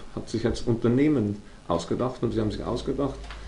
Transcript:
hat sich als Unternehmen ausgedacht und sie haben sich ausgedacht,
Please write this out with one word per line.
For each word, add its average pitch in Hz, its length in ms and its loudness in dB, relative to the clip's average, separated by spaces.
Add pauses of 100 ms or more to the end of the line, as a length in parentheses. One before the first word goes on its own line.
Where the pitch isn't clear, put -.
(160)
hat 104 120 -6
sich 110 180 -2
als 110 160 0
Unternehmen 120 760 4 (320)
ausgedacht 110 540 0
und 117 100 0
sie 107 80 0
haben 107 100 0
sich 98 140 -6
ausgedacht, 123 540 -2 (300)